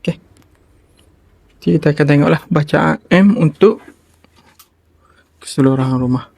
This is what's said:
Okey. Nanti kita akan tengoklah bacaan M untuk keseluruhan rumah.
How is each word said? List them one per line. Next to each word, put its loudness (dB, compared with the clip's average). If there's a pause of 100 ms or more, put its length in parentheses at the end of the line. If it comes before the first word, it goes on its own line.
Okey. -6
Nanti -20
kita 0
akan 0
tengoklah 2 (100)
bacaan -2
M 2
untuk 0 (1600)
keseluruhan -2
rumah. -4 (100)